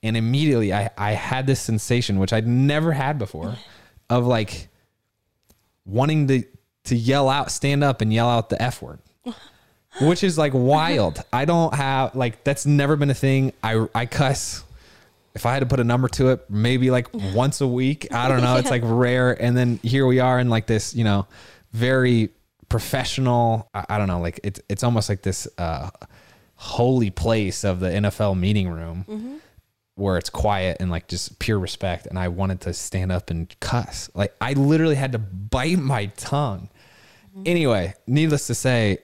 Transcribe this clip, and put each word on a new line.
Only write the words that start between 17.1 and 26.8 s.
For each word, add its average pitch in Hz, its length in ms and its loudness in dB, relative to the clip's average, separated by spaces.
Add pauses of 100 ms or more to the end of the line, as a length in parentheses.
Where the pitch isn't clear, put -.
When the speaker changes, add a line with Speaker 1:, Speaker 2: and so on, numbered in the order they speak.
Speaker 1:
once 113 480 0
a 139 60 0
week. 131 460 0
I 120 140 0
don't 131 140 4
know. 123 160 4
It's, 127 80 2
Speaker 2:
Yeah. 127 60 0
Speaker 1:
like, 123 140 0
rare. 123 560 2
And 120 140 2
then 123 280 2
here 135 220 2
we 127 140 4
are 127 200 4
in, 123 100 2
like, 110 180 0
this, 110 280 0
you 117 80 0
know, 101 240 2 (440)
very 123 580 2 (400)
professional, 120 1040 0
I, 101 160 -6
I 104 80 0
don't 104 100 0
know, 87 140 0
like, 85 220 -4
it's, 98 260 -6
it's 104 140 -4
almost 117 260 0
like 98 120 -4
this, - 260 -4 (100)
uh, 82 320 -6 (680)
holy 123 540 0